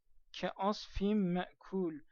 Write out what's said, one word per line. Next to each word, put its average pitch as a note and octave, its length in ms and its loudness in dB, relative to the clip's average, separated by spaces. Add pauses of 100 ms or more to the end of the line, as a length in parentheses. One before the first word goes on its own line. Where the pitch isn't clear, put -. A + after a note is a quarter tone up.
(320)
Ke - 200 -4
asfin G3+ 640 0
me'kul. F3+ 760 0 (180)